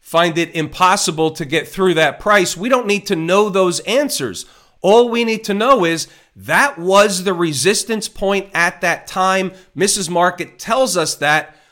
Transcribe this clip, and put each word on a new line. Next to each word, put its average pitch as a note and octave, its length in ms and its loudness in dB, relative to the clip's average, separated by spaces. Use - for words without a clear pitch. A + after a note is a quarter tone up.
find E3 380 0
it E3 160 -4
impossible D#3+ 760 0
to D#3 120 -10
get C#3+ 220 -4
through F#3 280 0
that D#3 260 0
price? G3+ 360 2
We G3 120 -6
don't B3 180 2
need G3+ 200 -2
to G3 100 -2
know F3+ 320 2
those F#3 320 0
answers. F3+ 640 -4
All A#3 260 6
we A#3 160 0
need A3 200 -2
to G3+ 100 -4
know A3+ 320 2
is E3 200 -2
that E3 420 0
was F#3+ 460 2
the G3 80 0
resistance F3 760 -2
point G3 420 -2
at F3 300 -2
that E3+ 240 -2
time. F#3+ 460 -2
Missus F#3+ 360 -2
Market F3 480 -2
tells A3+ 400 0
us D#3+ 160 -2
that D3 420 -2